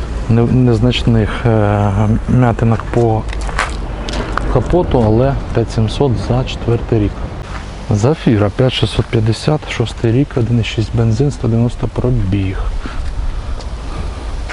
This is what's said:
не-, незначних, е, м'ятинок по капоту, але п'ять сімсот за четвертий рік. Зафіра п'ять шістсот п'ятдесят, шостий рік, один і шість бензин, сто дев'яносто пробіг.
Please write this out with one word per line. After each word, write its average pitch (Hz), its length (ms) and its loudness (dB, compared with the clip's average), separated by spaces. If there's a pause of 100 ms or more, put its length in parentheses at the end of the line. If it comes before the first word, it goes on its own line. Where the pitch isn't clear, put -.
(300)
не-, 113 120 4
незначних, 117 880 4 (160)
е, 104 460 4 (380)
м'ятинок 113 540 2
по 113 380 2 (1300)
капоту, 139 520 2
але 120 280 4 (200)
п'ять 113 180 0
сімсот 117 400 0 (160)
за 127 160 0
четвертий - 560 -2
рік. 101 120 0 (760)
Зафіра 110 600 2
п'ять 127 240 2
шістсот - 320 0
п'ятдесят, 113 680 0
шостий 117 400 -2
рік, 135 160 2 (100)
один 117 220 2
і 107 40 0
шість - 320 -4
бензин, 117 360 2
сто - 160 -4
дев'яносто 117 400 0
пробіг. 98 720 0 (2000)